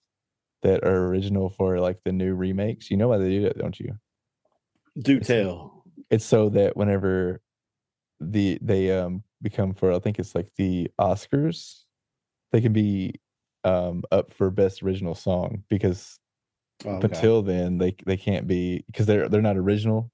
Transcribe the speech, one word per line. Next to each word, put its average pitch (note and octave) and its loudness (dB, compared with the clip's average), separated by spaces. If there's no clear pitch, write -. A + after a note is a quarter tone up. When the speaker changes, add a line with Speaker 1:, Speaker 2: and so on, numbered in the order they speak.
Speaker 1:
that F#2+ 2
are F#2 2
original F#2+ 0
for, F#2 0
like, F#2 -2
the F#2 -2
new F#2 0
remakes. F#2+ -4
You G2 0
know A2+ 4
why A2+ 4
they F#2+ 2
do G2 0
that, - 0
don't F2 -6
you? - -10
Speaker 2:
Do C3+ 2
Speaker 1:
It's, - -4
Speaker 2:
tell. F#2 -2
Speaker 1:
it's A2 2
so G#2+ 4
that G2+ 2
whenever F#2+ 0
the, G2 0
they, F#2+ 0
um, F2+ -6
become G2 -4
for, F#2 2
I F2 0
think G#2 -4
it's, F2+ -8
like, F2 -6
the F2+ -2
Oscars, C#3 -2
they A2+ 4
can A2 2
be, G#2 0
um, F2+ 0
up - 0
for G2 0
Best F#2+ 0
Original F#2 -4
Song F#2 -4
because F#2+ -2
Speaker 2:
Oh, F#2+ -6
Speaker 1:
up - 0
Speaker 2:
okay. G#2+ 0
Speaker 1:
until A2+ 4
then, F2+ -2
they, F#2 0
they F#2+ 0
can't F#2+ -2
be, F2+ -2
'cause A2 0
they're, G#2 2
they're G#2 2
not G2+ 2
original G#2+ 0